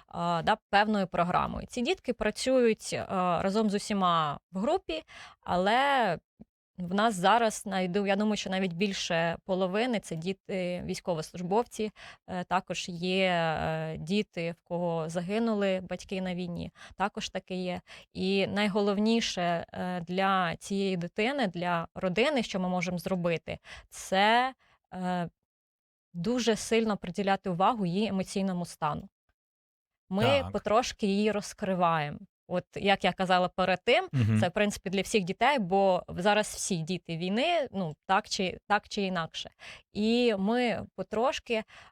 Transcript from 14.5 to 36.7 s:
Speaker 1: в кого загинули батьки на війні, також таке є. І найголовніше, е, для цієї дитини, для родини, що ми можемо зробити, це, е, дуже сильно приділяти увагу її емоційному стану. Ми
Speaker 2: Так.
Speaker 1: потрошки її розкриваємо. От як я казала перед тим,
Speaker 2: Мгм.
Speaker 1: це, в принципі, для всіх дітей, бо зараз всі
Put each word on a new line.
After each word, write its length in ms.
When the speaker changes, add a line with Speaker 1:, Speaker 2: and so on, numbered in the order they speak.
Speaker 1:
в 160
кого 420
загинули 800
батьки 320
на 140
війні, 360
також 320
таке 260
є. 260
І 340
найголовніше, 1300
е, 280
для 540
цієї 420
дитини, 500
для 480
родини, 480
що 160
ми 100
можемо 300
зробити, 580
це, 640
е, 360
дуже 420
сильно 420
приділяти 520
увагу 360
її 220
емоційному 580
стану. 440
Ми 140
Speaker 2:
Так. 280
Speaker 1:
потрошки 560
її 240
розкриваємо. 880
От 180
як 280
я 100
казала 340
перед 360
тим, 280
Speaker 2:
Мгм. 280
Speaker 1:
це, 100
в 20
принципі, 380
для 120
всіх 220
дітей, 360
бо 500
зараз 380
всі 300